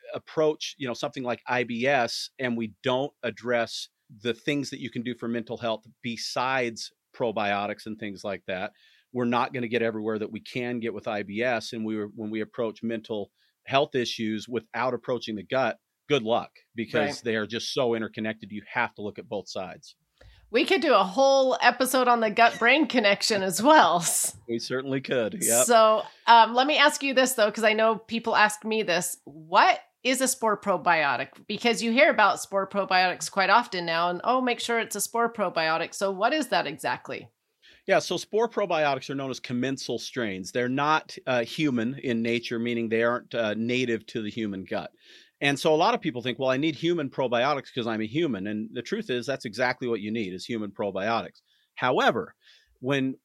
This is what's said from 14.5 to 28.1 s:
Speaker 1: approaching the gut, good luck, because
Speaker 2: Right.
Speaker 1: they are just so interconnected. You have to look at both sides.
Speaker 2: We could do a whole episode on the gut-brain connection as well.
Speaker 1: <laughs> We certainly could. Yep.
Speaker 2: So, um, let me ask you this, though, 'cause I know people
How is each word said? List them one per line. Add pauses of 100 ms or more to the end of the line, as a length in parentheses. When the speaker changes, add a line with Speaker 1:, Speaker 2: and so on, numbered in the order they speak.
Speaker 1:
approaching
the
gut, (320)
good
luck, (240)
because
Speaker 2:
Right.
Speaker 1:
they
are
just
so
interconnected.
You
have
to
look
at
both
sides. (560)
Speaker 2:
We
could
do
a
whole
episode
on
the
gut-brain
connection
as
well.
Speaker 1:
<laughs> (340)
We
certainly
could.
Yep.
Speaker 2:
So, (240)
um,
let
me
ask
you
this,
though,
'cause
I
know
people